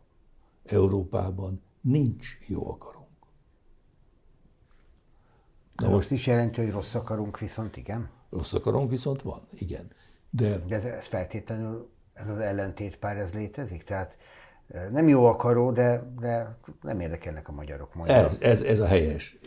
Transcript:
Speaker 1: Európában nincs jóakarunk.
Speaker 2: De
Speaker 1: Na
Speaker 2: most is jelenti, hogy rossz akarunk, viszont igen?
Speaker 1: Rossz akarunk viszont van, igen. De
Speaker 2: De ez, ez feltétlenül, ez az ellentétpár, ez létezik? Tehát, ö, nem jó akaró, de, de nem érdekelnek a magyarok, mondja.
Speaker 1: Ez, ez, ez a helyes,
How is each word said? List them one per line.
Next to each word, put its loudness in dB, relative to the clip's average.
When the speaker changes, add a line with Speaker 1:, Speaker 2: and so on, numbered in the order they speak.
Speaker 1:
Európában 0
nincs 2
jóakarunk. -10
Speaker 2:
De -2
Speaker 1:
Na 4
Speaker 2:
most 2
is -2
jelenti, 2
hogy -2
rossz -6
akarunk, -6
viszont -8
igen? -8
Speaker 1:
Rossz -6
akarunk 0
viszont -2
van, -8
igen. -8
De 2
Speaker 2:
De -6
ez, -4
ez -8
feltétlenül, -6
ez -10
az -4
ellentétpár, -4
ez -4
létezik? -6
Tehát, -6
ö, -10
nem 4
jó 8
akaró, 6
de, 2
de -4
nem -6
érdekelnek -8
a -12
magyarok, -12
mondja. 2
Speaker 1:
Ez, 6
ez, 6
ez 2
a 4
helyes, 2